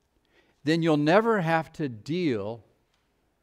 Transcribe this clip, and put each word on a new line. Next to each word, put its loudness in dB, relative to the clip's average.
then 0
you'll 2
never 2
have -2
to -6
deal -4